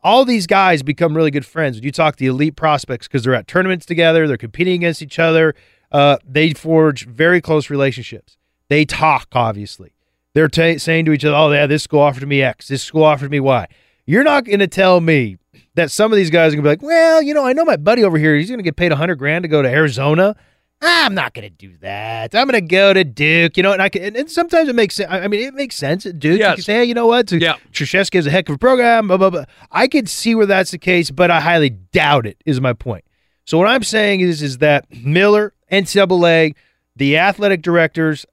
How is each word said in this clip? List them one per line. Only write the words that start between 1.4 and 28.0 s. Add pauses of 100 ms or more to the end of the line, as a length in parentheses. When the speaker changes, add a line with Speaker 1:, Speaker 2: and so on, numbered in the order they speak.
Speaker 1:
friends
when
you
talk
to
the
elite
prospects,
'cause
they're
at
tournaments
together.
They're
competing
against
each
other. (380)
Uh, (100)
they
forge
very
close
relationships. (320)
They
talk,
obviously. (420)
They're
ta-,
saying
to
each
other,
"Oh,
yeah,
this
school
offered
me
X.
This
school
offered
me
Y." (380)
You're
not
gonna
tell
me (400)
that
some
of
these
guys
are
gonna
be
like,
"Well,
you
know,
I
know
my
buddy
over
here,
he's
gonna
get
paid
a
hundred
grand
to
go
to
Arizona. (440)
I'm
not
gonna
do
that.
I'm
gonna
go
to
Duke,"
you
know,
and
I
can,
and,
and
sometimes
it
makes
sen-,
I,
I
mean,
it
makes
sense
at
Duke.
You
Speaker 2:
Yes.
Speaker 1:
can
say,
"Hey,
you
know
what?
Speaker 2:
Yeah. (180)
Speaker 1:
Krzyzewski